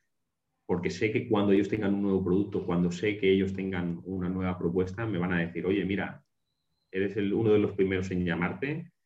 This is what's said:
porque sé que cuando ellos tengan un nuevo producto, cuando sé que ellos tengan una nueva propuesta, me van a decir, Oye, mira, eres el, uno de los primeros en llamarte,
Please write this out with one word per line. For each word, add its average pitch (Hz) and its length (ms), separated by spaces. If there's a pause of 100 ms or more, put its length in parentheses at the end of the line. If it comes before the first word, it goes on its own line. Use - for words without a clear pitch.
(640)
porque 92 240
sé 104 220
que - 180
cuando 101 220
ellos 98 180
tengan 101 240
un 101 100
nuevo 95 200
producto, 92 420
cuando 87 260
sé 104 260
que 98 140
ellos 98 220
tengan 90 520
una 90 240
nueva 92 280
propuesta, 92 480
me 95 140
van 90 140
a 85 80
decir, 85 240
Oye, 95 200
mira, 92 380 (680)
eres 98 260
el, 98 160
uno 107 180
de 104 80
los 101 140
primeros 95 380
en 90 140
llamarte, 92 680 (140)